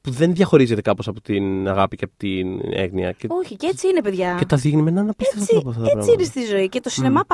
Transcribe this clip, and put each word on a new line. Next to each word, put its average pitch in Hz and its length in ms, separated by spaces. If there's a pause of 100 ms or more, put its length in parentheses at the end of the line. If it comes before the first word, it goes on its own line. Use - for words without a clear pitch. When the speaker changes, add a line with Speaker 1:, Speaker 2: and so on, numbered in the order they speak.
Speaker 1:
που 135 100
δεν 160 220
διαχωρίζεται 135 480
κάπως 104 260
από 107 140
την 98 460
αγάπη 98 280
και 98 100
από - 120
την 95 420 (140)
έγνοια. 92 380
Και - 180
Speaker 2:
Όχι, 359 260
και 294 120
έτσι 370 200
είναι, 370 140
παιδιά. 185 380
Speaker 1:
και 180 60
τα 156 120
δείχνει 147 240
με 160 80
έναν 202 200
απίστευτο 508 320
Speaker 2:
Έτσι, 466 120
Speaker 1:
τρόπο - 160
αυτά - 120
τα - 60
Speaker 2:
έτσι 571 100 (100)
Speaker 1:
πράγματα. 440 160
Speaker 2:
είναι - 60 (160)
στη 208 100
ζωή. 190 140
Και 247 100
το 240 100
σινεμά 269 300
Speaker 1:
Μμμ. - 140